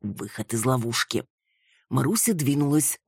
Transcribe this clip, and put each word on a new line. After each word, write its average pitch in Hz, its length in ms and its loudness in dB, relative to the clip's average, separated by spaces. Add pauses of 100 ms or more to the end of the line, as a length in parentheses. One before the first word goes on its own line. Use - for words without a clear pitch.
выход 104 520 -8
из 113 120 -2
ловушки. 120 600 0 (640)
Маруся 165 440 2
двинулась 143 760 2